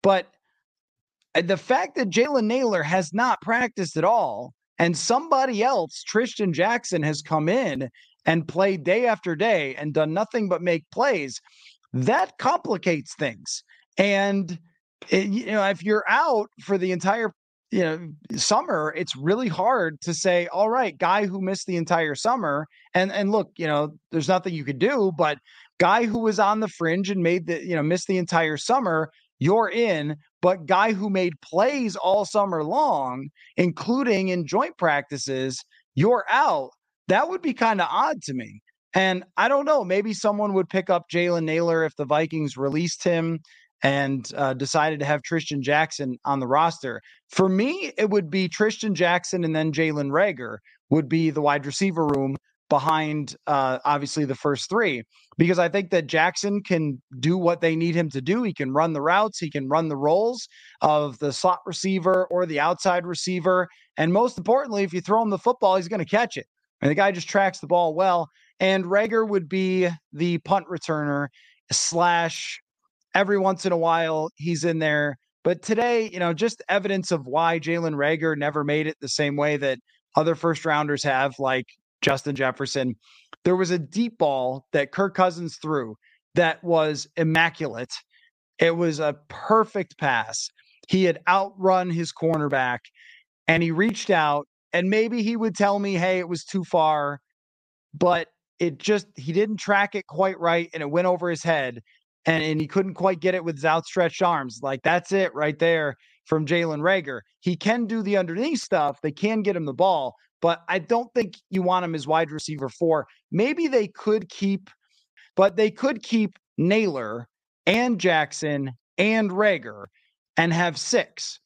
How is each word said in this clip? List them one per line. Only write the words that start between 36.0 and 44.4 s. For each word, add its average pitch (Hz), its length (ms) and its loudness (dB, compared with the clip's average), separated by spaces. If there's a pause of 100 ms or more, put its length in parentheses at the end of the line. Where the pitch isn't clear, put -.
out. 208 400 2 (380)
That 240 220 2
would 370 120 -6
be 285 140 -2
kinda 208 340 2
odd 240 340 0
to 135 120 -8
me. 107 260 -12 (320)
And 185 300 2 (140)
I 202 100 2
don't 277 180 2
know, 294 180 2
maybe 202 300 0
someone 208 400 0
would 190 160 0
pick 190 220 -2
up 175 200 2
Jalen 175 340 0
Nailor 165 380 2
if 151 120 -4
the 147 100 -4
Vikings 151 520 0
released 151 460 -2
him 165 360 0 (420)
and, 139 540 0
uh, 135 180 0